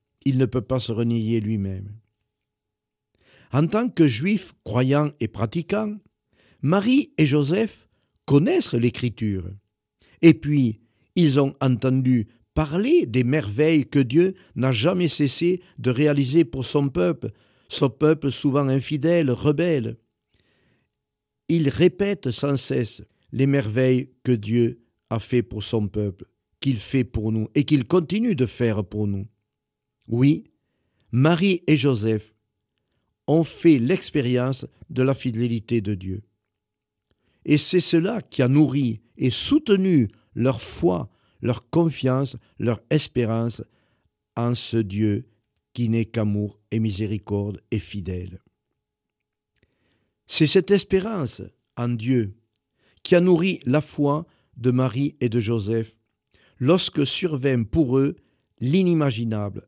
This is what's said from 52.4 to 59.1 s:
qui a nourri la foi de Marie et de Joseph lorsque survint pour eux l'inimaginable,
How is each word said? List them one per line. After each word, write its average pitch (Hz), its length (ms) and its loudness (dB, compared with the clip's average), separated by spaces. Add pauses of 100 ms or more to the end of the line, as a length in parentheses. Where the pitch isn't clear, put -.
qui - 120 4
a 175 60 6
nourri 180 440 2
la 139 160 2
foi 147 460 -2 (280)
de 120 160 0
Marie 131 480 -2
et 123 100 0
de 117 100 0
Joseph 113 580 -4 (600)
lorsque 147 460 2
survint 135 580 -2
pour 135 340 0
eux 139 180 0 (440)
l'inimaginable, 120 1080 0